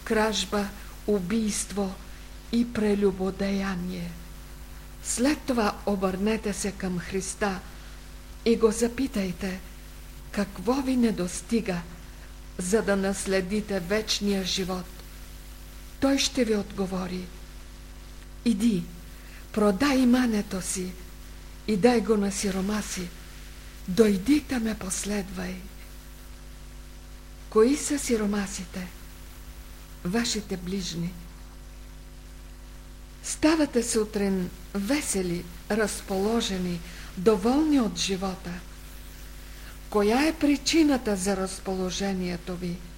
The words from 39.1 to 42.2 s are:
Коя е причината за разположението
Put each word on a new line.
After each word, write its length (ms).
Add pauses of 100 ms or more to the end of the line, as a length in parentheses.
Коя 360
е 60
причината 840
за 200
разположението 1200